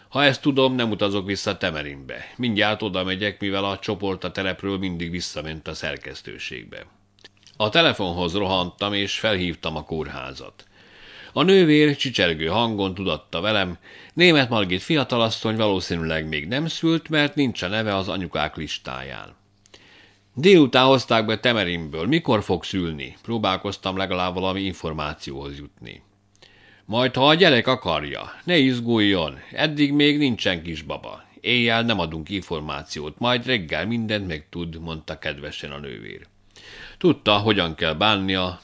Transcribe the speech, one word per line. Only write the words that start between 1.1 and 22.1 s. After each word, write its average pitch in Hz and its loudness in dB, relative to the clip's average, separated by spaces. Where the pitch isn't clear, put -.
vissza 98 -4
Temerinbe. 71 -6
Mindjárt 107 0
oda 92 -2
megyek, 95 -4
mivel 98 -2
a 98 -4
csoport 95 -4
a 90 -6
telepről 98 -4
mindig 87 -6
visszament 80 -8
a 80 -8
szerkesztőségbe. 65 -12
A 107 4
telefonhoz 92 2
rohantam, 95 0
és 101 -2
felhívtam 90 -2
a 76 -8
kórházat. 67 -10
A 135 2
nővér 151 6
csicsergő 87 0
hangon 101 0
tudatta 87 -4
velem: 98 0
„Német 160 6
Margit 98 0
fiatalasszony 117 0
valószínűleg 87 0
még 76 -4
nem 143 -4
szült, 160 -2
mert 147 0
nincs 131 0
a 90 -2
neve 107 -2
az 95 -2
anyukák 80 -4
listáján.” 65 -10
„Délután 135 8
hozták 120 4
be 110 -2
Temerinből. 87 0
Mikor 135 2